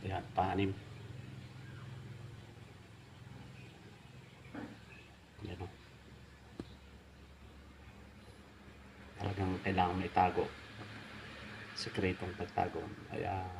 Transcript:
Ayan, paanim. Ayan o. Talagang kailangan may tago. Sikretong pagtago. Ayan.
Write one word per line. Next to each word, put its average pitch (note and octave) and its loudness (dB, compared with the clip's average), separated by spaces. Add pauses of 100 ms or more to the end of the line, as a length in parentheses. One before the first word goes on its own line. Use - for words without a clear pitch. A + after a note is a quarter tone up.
Ayan, F#2+ 2 (100)
paanim. F#2+ 8 (4000)
Ayan F#2 -2
o. F#2 -2 (3500)
Talagang G2 6 (100)
kailangan F#2 8
may F2+ 2
tago. F2+ 10 (1300)
Sikretong F#2+ 4
pagtago. F2 4 (340)
Ayan. F#2 2 (120)